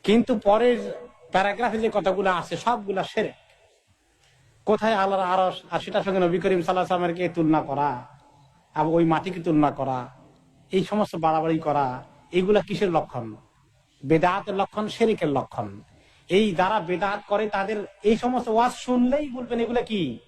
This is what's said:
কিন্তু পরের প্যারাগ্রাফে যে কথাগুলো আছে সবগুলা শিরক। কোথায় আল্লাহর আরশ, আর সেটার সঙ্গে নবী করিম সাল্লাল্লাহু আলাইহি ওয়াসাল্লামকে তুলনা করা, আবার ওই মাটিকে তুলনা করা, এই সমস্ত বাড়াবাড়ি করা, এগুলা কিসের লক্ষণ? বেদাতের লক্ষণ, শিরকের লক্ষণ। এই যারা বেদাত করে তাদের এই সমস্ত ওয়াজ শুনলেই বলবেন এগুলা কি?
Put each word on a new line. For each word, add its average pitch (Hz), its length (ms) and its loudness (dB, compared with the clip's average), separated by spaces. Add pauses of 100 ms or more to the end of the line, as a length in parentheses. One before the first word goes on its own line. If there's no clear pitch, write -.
কিন্তু 233 360 2
পরের 220 680 2 (220)
প্যারাগ্রাফে 202 480 0
যে 220 140 0
কথাগুলো 190 380 0
আছে 175 260 -2
সবগুলা 202 480 -2
শিরক। - 280 -4 (1300)
কোথায় 208 280 2
আল্লাহর 196 280 0
আরশ, 185 480 0
আর 165 100 -2
সেটার 202 220 -2
সঙ্গে 196 160 0
নবী 180 200 2
করিম 180 240 0
সাল্লাল্লাহু 180 420 0
আলাইহি 170 160 -2
ওয়াসাল্লামকে 180 80 0
তুলনা 160 340 2
করা, 135 440 -2 (680)
আবার 160 200 0
ওই 170 100 4
মাটিকে 165 380 -2
তুলনা 151 280 4
করা, 131 520 -6 (500)
এই 185 120 0
সমস্ত 202 320 -2
বাড়াবাড়ি 160 420 0
করা, 139 460 -2 (280)
এগুলা 196 280 2
কিসের 196 300 -2
লক্ষণ? 123 440 -4 (680)
বেদাতের 180 520 0
লক্ষণ, 202 320 -4
শিরকের 214 400 0
লক্ষণ। 110 520 -4 (480)
এই 202 260 2
যারা 185 260 2
বেদাত 185 480 -2
করে 208 200 0
তাদের 208 380 -4 (160)
এই 214 140 4
সমস্ত 247 320 -2
ওয়াজ 233 240 4
শুনলেই 254 560 0
বলবেন 240 320 -6
এগুলা 233 200 0
কি? 170 480 -4